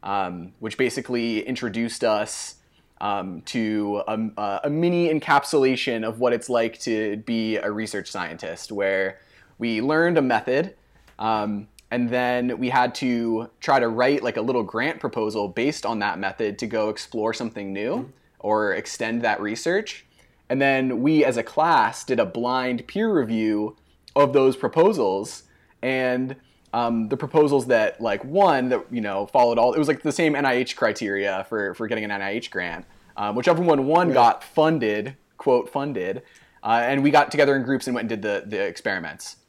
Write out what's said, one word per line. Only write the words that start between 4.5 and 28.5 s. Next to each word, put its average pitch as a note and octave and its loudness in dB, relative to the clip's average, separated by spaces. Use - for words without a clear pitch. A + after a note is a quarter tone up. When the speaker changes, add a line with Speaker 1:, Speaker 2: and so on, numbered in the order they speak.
Speaker 1:
a D3 -2
mini E3+ 2
encapsulation C3+ 2
of A2+ -6
what A#2+ 2
it's A2+ -6
like A#2 0
to G#2+ -2
be A2 -2
a G#2 -2
research G#2 -6
scientist, E2+ -8
where G2 -2
we A#2 -2
learned E3 4
a D3 4
method, B2+ 0
um, G#2+ -2
and A#2+ -2
then B2 0
we B2+ -2
had B2 2
to A#2 0
try C3+ 4
to A#2+ 2
write, B2 2
like, A#2 -2
a A2 -2
little B2 0
grant A#2+ -4
proposal G#2+ -2
based A#2+ -2
on G#2+ -2
that G2+ -2
method G2+ -4
to A#2+ -6
go G#2+ 0
explore A2 -4
something G#2 -8
new A2 -4
Speaker 2:
Mm-hmm. B3+ -8
Speaker 1:
or G#2 0
extend A2+ -4
that G#2+ 0
research. D#3+ -4
And C3+ 0
then C3 2
we D3+ 4
as B2+ 2
a A2+ -2
class C#3 2
did B2 0
a G#2 4
blind B2 -2
peer A3 -2
review A2 0
of C#3 6
those C3+ 6
proposals, A#2+ 0
and, C3 -2
um, A#2 0
the C3+ -2
proposals C#3+ 2
that, A2+ 2
like, A2 -4
won, C#3+ 2